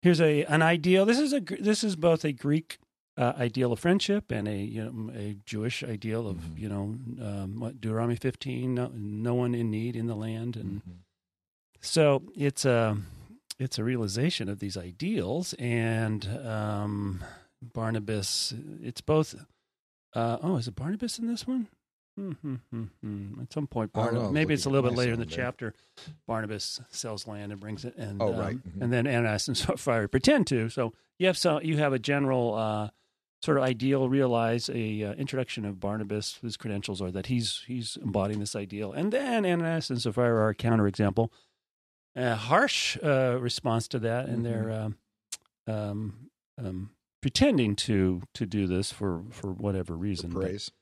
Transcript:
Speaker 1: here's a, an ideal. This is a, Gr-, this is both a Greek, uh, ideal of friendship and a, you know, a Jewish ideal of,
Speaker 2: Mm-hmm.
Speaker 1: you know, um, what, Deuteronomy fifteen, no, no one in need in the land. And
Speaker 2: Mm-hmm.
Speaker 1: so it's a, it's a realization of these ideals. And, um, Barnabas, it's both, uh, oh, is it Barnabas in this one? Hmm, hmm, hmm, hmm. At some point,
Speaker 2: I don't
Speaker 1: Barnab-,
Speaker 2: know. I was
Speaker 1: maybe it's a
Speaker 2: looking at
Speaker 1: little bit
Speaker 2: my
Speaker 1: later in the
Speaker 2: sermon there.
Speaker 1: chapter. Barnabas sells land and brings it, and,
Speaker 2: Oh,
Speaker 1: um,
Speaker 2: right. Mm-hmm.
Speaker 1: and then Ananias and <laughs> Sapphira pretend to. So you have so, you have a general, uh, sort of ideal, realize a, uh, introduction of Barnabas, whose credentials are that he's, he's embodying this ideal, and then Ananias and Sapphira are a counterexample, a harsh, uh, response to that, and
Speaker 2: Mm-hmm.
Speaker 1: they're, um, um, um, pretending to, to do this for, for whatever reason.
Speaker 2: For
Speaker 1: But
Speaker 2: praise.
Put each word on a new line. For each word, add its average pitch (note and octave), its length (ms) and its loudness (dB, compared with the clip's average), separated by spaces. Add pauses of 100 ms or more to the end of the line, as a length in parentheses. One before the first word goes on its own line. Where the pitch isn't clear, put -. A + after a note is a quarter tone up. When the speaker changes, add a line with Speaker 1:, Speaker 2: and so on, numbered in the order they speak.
Speaker 1:
here's F3 180 8
a, D3+ 220 6
an D3+ 180 4
ideal. F3 460 6
This A#3 120 6
is C#4+ 140 2
a, C#4+ 80 2
Gr-, - 180 -6
this G#3 240 2
is G#3 120 0
both D#3+ 280 4
a D3+ 100 0
Greek, D3 440 0 (400)
uh, B2 200 2
ideal B2 340 2
of A2+ 80 0
friendship F#3 520 2
and G#2+ 160 -2
a, G#2 100 -2
you A2 260 -6
know, A2 320 -8
a G#2 300 -8
Jewish A2 380 -4
ideal A2 440 -4
of, F#2 100 -6
Speaker 2:
Mm-hmm. D#2+ 220 -10
Speaker 1:
you G#2+ 100 -6
know, G2+ 140 -2 (420)
um, G2+ 340 -6
what, A2+ 220 -8
Deuteronomy A2+ 340 0
fifteen, B2+ 600 -4
no, B2 180 -2
no A2 400 -2
one B2 220 2
in A#2 160 0
need A2+ 240 -2
in A2+ 100 -2
the A#2 100 -2
land. A2+ 400 -6
And G2+ 260 -6
Speaker 2:
Mm-hmm. F2+ 100 -16 (920)
Speaker 1:
so D3 420 4 (120)
it's C#3+ 300 0
a, A#2 320 4 (600)
it's C3+ 180 -4
a A2 60 -2
realization A#2 680 0
of G2 100 -6
these G2 180 -6
ideals. A#2 840 -4
And, A2+ 680 0 (200)
um, G#2 760 -2 (380)
Barnabas, A2+ 920 -2 (280)
it's - 200 -10
both, D#3 340 2 (800)
uh, A#2 260 2
oh, E3+ 160 2
is A#2 100 -2
it G#2 80 -8
Barnabas G3+ 440 -4
in A#3 80 -2
this A#3 200 -4
one? B3+ 200 -2 (500)
Hmm, G3 160 -6
hmm, C#3 220 -6 (160)
hmm, A2+ 120 -6 (180)
hmm. G2+ 400 -8
At B2 120 -12
some D3+ 140 -4
point, A2+ 280 -2
Speaker 2:
I A2 100 2
don't - 40 2
Speaker 1:
Barnab-, A#2 40 0
Speaker 2:
know. A#2+ 60 0
I A#2+ 60 0
was G#2 80 0
Speaker 1:
maybe D#3 200 2
it's C#3 120 0
a C#3 40 0
Speaker 2:
looking C3+ 80 4
at C3+ 60 4
Speaker 1:
little B2 80 4
bit A#2+ 40 0
Speaker 2:
my A#2+ 40 2
Speaker 1:
later B2 140 4
in A#2 60 -2
the A#2 60 -2
Speaker 2:
sermon D#2 120 -8 (240)
there. A2 100 -4
Speaker 1:
chapter. - 20 -14 (540)
Barnabas A2 600 -4
sells G#2+ 380 -8
land G#2 240 -8
and G2+ 100 -10
brings G#2 240 -8
it, A#2+ 120 -8
and, G2+ 240 -6
Speaker 2:
Oh, G#2 120 2
Speaker 1:
um, F2 60 -2
Speaker 2:
right. F#2 180 -2
Mm-hmm. G2 260 -8
Speaker 1:
and A#2+ 100 2
then B2 140 4
Ananias A#2 400 2
and B2+ 100 -2
<laughs> - 0 -
Sapphira A#2 520 2
pretend A#3 380 6
to. A2+ 220 2
So A#2 240 -2 (260)
you F#3 80 4
have F#3 100 4
so, D#3 240 4
you D#3+ 160 0
have D3 160 4
a B2+ 60 2
general, C3 560 2
uh, G#2+ 340 0 (520)
sort D3 160 2
of C3 60 4
ideal, C3 460 2
realize A#2+ 600 4
a, G#2+ 340 -2
uh, G#2 100 -4
introduction C3 520 -4
of G2 140 -6
Barnabas, G#2 640 -4
whose A2+ 140 -6
credentials G2+ 460 -6
are F2+ 100 -4
that F#2 140 -6
he's, A#2+ 420 -2
he's A#2+ 340 -8
embodying G2+ 380 0
this G#2 160 -6
ideal, G2+ 380 -6
and F#3 180 -2
then A#3+ 340 0
Ananias E3 440 0
and B2 120 -2
Sapphira A#2+ 320 2 (120)
are A2 40 4
a G2+ 60 0
counterexample, A2 720 4 (840)
a B2 200 0
harsh, D3 680 2
uh, C3 360 4
response A#2+ 480 0
to B2+ 120 -2
that, A#2 280 0
and A#2 180 -2
Speaker 2:
Mm-hmm. A2 220 -2
Speaker 1:
they're, A2 40 -4
um, A2 260 -4 (720)
um, G#2+ 600 -4 (300)
um, F#2+ 300 -6 (320)
pretending C#3 540 4
to, F#2+ 460 2 (140)
to A#2 100 -2
do G2 220 0
this F#2 240 0
for, F2+ 400 -4
for G2+ 200 -8
whatever F#2 440 -2
reason. E2+ 360 -4
Speaker 2:
For F2+ 80 -4
Speaker 1:
But F#2+ 100 0
Speaker 2:
praise. G2+ 220 -8 (100)